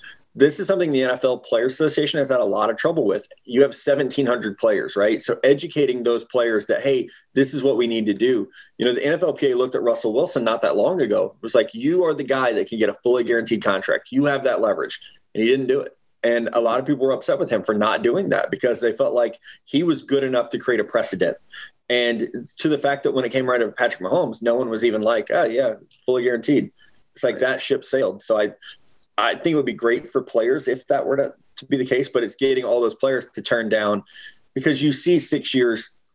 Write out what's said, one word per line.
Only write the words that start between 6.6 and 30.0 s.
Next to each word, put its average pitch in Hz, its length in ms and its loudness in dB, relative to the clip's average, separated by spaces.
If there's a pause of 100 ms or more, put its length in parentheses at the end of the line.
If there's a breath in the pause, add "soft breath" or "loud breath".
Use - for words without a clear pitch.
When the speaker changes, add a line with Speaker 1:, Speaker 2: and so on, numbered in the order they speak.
Speaker 1:
that, - 160 0
"Hey, 131 260 0 (260 loud breath)
this 135 200 2
is 135 80 -4
what 135 140 2
we 120 100 2
need 113 200 -2
to 104 80 2
do." 110 340 0 (300 loud breath)
You 117 80 0
know, 123 60 4
the 120 120 -2
N 147 100 2
F 165 80 -2
L 160 100 0
P 135 200 0
A 123 40 0
looked 127 200 0
at - 60 -2
Russell 117 300 0
Wilson 131 300 0
not 113 200 -2
that 101 140 0
long 156 240 2
ago. 101 260 0 (100)
It - 60 -18
was 113 120 -4
like, 113 180 2
"You 156 320 0
are 156 100 0
the 143 100 -6
guy 131 280 0
that - 160 -2
can 113 120 -6
get 104 80 4
a 98 60 -4 (100)
fully 123 180 4
guaranteed 113 400 0
contract. - 480 -2
You 135 140 2
have 139 180 0
that 123 180 0
leverage." 90 400 -2 (340 loud breath)
And 107 80 0
he 113 60 4
didn't 131 200 2
do 135 120 0
it. - 160 -12 (280)
And 117 280 0
a 120 80 2
lot 117 200 2
of 131 60 -6
people 135 200 0
were 135 60 2
upset - 260 -2
with 131 120 -4
him 107 120 0
for 110 120 0
not 104 280 0
doing 156 280 0
that - 200 0
because 120 300 -2
they 117 120 0
felt 135 220 0
like 120 240 0 (260 loud breath)
he 143 180 0
was 160 200 0
good 139 220 0
enough 127 260 0
to 120 80 -4
create 113 220 0
a 104 40 -2
precedent. - 520 0 (540 loud breath)
And 120 580 -2 (100)
to 160 100 -2
the 151 100 2
fact 139 240 -2
that 143 100 0
when 127 120 0
it 117 80 -4
came 131 180 0
around 123 100 2
to 110 80 0
Patrick 123 320 -2
Mahomes, 117 420 -2
no 117 120 2
one 123 160 -2
was 110 140 -2
even 110 180 2
like, 110 300 0
"Oh, 170 120 2
yeah, 117 300 0 (320)
fully 127 180 2
guaranteed." 123 480 0 (420 soft breath)
It's - 80 -6
like - 120 0
Speaker 2:
Right. - 60 -10
Speaker 1:
that 127 220 -2
ship - 220 -2
sailed. 104 380 -2
So 110 180 0
I, 104 140 -2 (640 loud breath)
I 113 160 2
think 135 180 -4
it - 40 0
would 135 100 0
be 117 80 -4
great 117 360 0